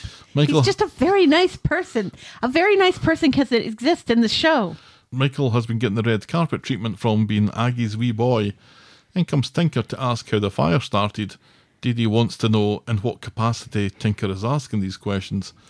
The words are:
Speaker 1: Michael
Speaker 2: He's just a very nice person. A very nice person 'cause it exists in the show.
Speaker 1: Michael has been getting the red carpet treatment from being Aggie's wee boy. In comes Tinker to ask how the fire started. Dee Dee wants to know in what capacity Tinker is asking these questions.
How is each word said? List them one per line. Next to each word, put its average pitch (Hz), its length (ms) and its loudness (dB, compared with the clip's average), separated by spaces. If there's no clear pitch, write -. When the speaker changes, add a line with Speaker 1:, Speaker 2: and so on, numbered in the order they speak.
Speaker 1:
Michael 147 280 4
Speaker 2:
He's 123 60 4
just 392 140 0
a 403 60 2
very 359 400 2
nice 330 300 4
person. 269 560 -4
A 240 60 -2
very 359 280 2
nice 370 220 4
person 320 340 2
'cause 269 200 2
it 233 140 0
exists 240 440 -2
in 233 100 4
the 226 80 4
show. 214 480 0
Speaker 1:
Michael 131 400 0
has 113 160 0
been 117 120 -2
getting 107 180 0
the 113 60 0
red 110 260 0
carpet 165 340 -2
treatment 117 360 -6
from 107 280 2
being 104 240 2
Aggie's 120 460 -2
wee 120 160 -2
boy. 110 400 0
In 180 100 0
comes 139 260 -2
Tinker 156 320 0
to - 200 -8
ask 120 280 -4
how 110 80 2
the 101 120 0
fire 151 300 0
started. 104 560 -4
Dee 123 120 -2
Dee 117 140 0
wants 110 320 2
to 117 100 0
know 104 400 2
in 113 100 -2
what 110 220 -4
capacity 110 720 -4
Tinker 104 400 -4
is 95 140 -6
asking 127 360 -4
these 95 160 -6
questions. 98 560 -6